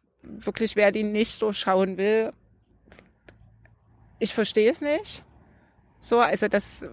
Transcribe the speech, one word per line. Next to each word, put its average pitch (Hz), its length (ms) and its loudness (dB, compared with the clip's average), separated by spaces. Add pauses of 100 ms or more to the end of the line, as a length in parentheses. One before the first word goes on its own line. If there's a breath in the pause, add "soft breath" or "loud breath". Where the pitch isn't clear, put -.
(220)
wirklich, 214 560 -4
wer 202 160 6
die 214 100 -2
nicht 208 380 0
durchschauen 190 560 0
will, 220 340 0 (1900)
ich 220 140 -2
verstehe 214 380 2
es - 80 -4
nicht. 302 440 -4 (760 soft breath)
So, 233 200 0
also 202 280 2
das, - 460 -2